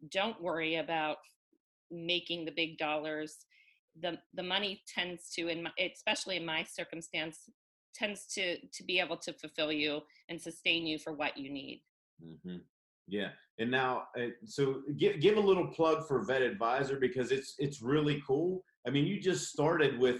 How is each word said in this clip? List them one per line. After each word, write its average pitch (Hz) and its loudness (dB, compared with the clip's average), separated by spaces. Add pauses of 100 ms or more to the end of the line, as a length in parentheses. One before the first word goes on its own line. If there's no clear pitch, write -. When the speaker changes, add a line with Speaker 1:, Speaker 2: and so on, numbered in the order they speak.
Speaker 1:
don't 196 -2
worry 165 0
about 156 0 (720)
making 170 -2
the 156 -6
big 160 -4
dollars, 156 -2 (720)
the, 165 -2 (160)
the 180 -6 (120)
money 196 -2 (100)
tends 180 -6
to, 170 -2
in 170 -2
my, 160 -6
especially 190 -2
in 170 -4
my 160 -2 (180)
circumstance, 165 -6 (580)
tends 208 -4 (140)
to, 180 -2 (160)
to 185 -12
be 185 0
able 170 0
to - -8 (100)
fulfill 156 -2
you 151 0 (280)
and 170 -8
sustain 165 -2
you 156 -2
for 160 -8
what 147 -4
you 139 -10
need. 135 -10 (420)
Speaker 2:
Mm-hmm. 90 -12 (500)
Yeah. 95 -4 (300)
And 120 0
now, 127 0 (160)
uh, 120 -2 (180)
so 135 0 (160)
gi-, 196 4
give 208 6
a 202 6
little 175 6
plug 160 4
for 120 2
Vet 131 4
Advisor 123 2
because 127 2
it's, - -2
it's 143 -2
really 147 2
cool. 175 2 (220)
I - -2
mean, 143 4
you 202 0
just 175 0
started 147 4
with 123 6